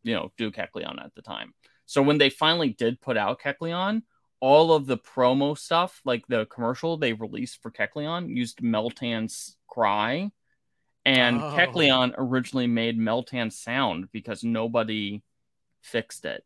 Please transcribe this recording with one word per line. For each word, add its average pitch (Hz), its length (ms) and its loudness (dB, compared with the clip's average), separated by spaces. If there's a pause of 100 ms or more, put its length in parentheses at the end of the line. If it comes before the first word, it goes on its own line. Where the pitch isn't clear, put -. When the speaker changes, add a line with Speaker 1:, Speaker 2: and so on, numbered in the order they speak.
Speaker 1:
you 117 100 -2
know, 80 240 -4
do 110 140 -4
Kecleon - 520 -10
at - 120 -20
the - 60 -20
time. 57 300 -12 (340)
So - 140 0
when 147 180 4
they 135 120 6
finally 160 400 2
did 120 300 -2
put 123 160 -4
out 104 240 -2
Kecleon, 175 640 -4 (360)
all 156 360 8
of 143 120 2
the 131 120 -2
promo 135 580 2
stuff, - 480 -2
like 120 240 -2
the 113 180 0
commercial 131 520 -4
they 123 160 0
released 113 480 -10
for 113 80 -12
Kecleon, 160 580 -6
used 120 300 -6
Meltan's 113 1000 -4 (100)
cry. 117 640 0 (760)
And 123 360 4
Speaker 2:
Oh. 156 60 -6
Speaker 1:
Kecleon 143 680 2
originally 127 480 -2
made 117 320 0
Meltan 113 520 -2
sound 110 640 -4
because 110 320 -10
nobody 110 760 -2 (580)
fixed - 460 -8
it. - 200 -8